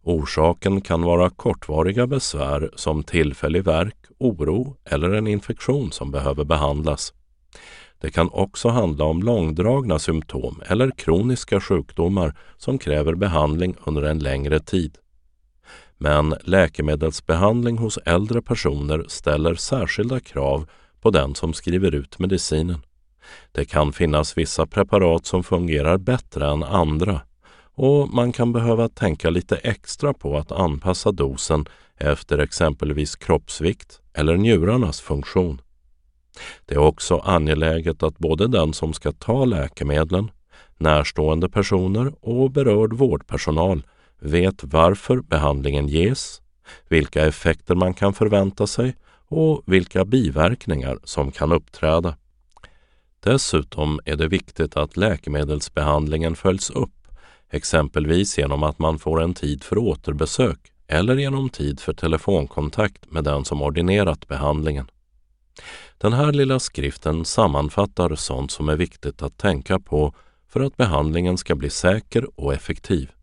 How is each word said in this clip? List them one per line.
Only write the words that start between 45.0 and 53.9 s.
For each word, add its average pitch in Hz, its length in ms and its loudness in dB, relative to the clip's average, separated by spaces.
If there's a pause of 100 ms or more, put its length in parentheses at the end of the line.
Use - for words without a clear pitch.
behandlingen 71 680 0
ges, 87 540 0 (460)
vilka 78 380 2
effekter 80 480 0
man 90 200 2
kan 98 200 0
förvänta 101 520 2
sig 127 300 -2 (340)
och 160 360 2
vilka 92 380 2
biverkningar 78 1000 0
som 69 280 -4
kan 76 200 0
uppträda. 80 640 0 (1040)
Dessutom 76 840 0